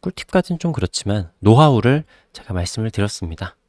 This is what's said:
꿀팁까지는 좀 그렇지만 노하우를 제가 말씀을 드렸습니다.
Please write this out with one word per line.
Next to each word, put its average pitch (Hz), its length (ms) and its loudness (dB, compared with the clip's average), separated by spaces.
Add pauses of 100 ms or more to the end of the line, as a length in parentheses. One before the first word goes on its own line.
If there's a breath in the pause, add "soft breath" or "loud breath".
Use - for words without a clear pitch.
꿀팁까지는 - 580 -4
좀 170 120 -2
그렇지만 98 580 -4 (100)
노하우를 127 680 4 (280 soft breath)
제가 - 200 -12
말씀을 98 380 -4
드렸습니다. 90 640 -6 (140)